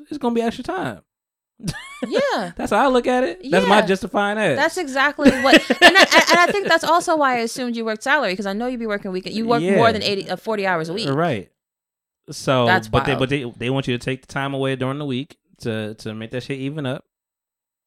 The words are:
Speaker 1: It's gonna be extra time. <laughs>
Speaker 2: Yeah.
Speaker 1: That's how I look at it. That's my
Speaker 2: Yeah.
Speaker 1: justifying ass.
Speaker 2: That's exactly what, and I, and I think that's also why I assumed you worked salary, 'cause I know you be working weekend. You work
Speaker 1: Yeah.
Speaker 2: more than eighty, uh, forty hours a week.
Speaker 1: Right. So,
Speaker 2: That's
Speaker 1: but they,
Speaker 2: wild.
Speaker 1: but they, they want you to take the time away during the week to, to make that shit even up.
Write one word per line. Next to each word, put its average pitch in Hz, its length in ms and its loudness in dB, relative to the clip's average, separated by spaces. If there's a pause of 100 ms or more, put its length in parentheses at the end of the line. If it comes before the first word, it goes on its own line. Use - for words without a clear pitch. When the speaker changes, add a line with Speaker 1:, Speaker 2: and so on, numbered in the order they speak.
Speaker 1:
It's 294 100 -10
gonna 240 160 -2
be 233 60 0
extra 233 220 -4
time. 135 380 -6 (580)
<laughs> 185 140 -8 (340)
Speaker 2:
Yeah. 330 480 -2
Speaker 1:
That's - 160 -6
how 226 140 4
I - 20 4
look 254 200 2
at 254 180 2
it. 349 160 -6 (100)
That's 190 160 4
my 208 120 6
Speaker 2:
Yeah. 196 80 4
Speaker 1:
justifying 202 500 -2
ass. 180 180 2
Speaker 2:
That's 320 220 0
exactly 277 520 0 (120)
what, 269 140 6 (260)
and 359 160 8
I, 381 40 8 (280)
and 339 100 6
I 349 100 6
think 392 200 0
that's 330 160 2
also 330 320 2
why 277 160 2
I 240 60 -2
assumed 233 360 -4
you 233 80 -6
worked 220 200 -6
salary, 269 340 2
'cause 202 80 -6
I 196 80 -4
know 233 140 -4
you 254 100 -6
be 226 100 -6
working 202 240 -6
weekend. 185 240 -6
You 226 100 -4
work 233 160 2
Speaker 1:
Yeah. 190 140 2
Speaker 2:
more 226 160 6
than 214 100 -2
eighty, 196 280 -2
uh, 180 80 -4
forty 214 280 -4
hours 165 220 -2
a 165 60 -6
week. 202 160 -4
Speaker 1:
Right. 139 400 -2 (800)
So, 127 360 2
Speaker 2:
That's 110 200 2
Speaker 1:
but 127 160 0
they, 135 100 -2
Speaker 2:
wild. 143 60 -2
Speaker 1:
but 131 100 0
they, 139 140 -2 (140)
they 120 120 -4
want 135 200 -2
you 123 80 0
to - 80 -10
take 131 160 -6
the - 100 -20
time 139 220 -6
away 135 240 -2
during 131 220 -4
the 147 60 -8
week 135 300 -6 (260)
to, 110 340 -6
to 110 180 -12
make 110 180 -12
that 123 120 -8
shit 139 160 -8
even 139 260 -6
up. 131 180 -6 (840)